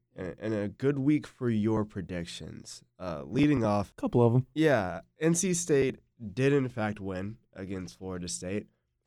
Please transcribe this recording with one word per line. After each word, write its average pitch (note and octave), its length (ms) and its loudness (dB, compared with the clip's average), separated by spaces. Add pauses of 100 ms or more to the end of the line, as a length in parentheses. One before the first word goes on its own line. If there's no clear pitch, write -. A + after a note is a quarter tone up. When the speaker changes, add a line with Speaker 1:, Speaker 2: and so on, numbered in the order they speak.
(160)
Speaker 1:
and, F2+ 240 -10
and A2 160 -4
a G#2 140 -4
good C3+ 280 -2
week D3 300 0
for A#2+ 240 -2
your A2 340 2
predictions. E2+ 960 -10 (160)
Uh, E2+ 300 -8
leading C3+ 360 4
off, G#2 320 0
Speaker 2:
Couple C3 300 4
of A#2 80 6
'em. B2+ 220 4
Speaker 1:
Yeah, A2 460 2 (180)
N E3 160 2
C F3+ 180 0
State C#3 460 2 (340)
did C3+ 200 2
in C3+ 140 2
fact G#2+ 320 -4
win G2 380 -6 (160)
against F#2 460 -10
Florida F2+ 280 -8
State. F#2+ 380 -6 (420)